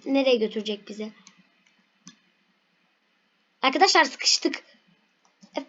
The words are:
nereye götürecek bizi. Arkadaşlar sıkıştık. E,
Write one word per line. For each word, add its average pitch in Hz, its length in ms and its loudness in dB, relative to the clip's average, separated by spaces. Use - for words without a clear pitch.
nereye 269 320 2
götürecek 214 520 -6
bizi. 214 240 -14
Arkadaşlar 311 420 4
sıkıştık. - 580 -2
E, 277 100 -10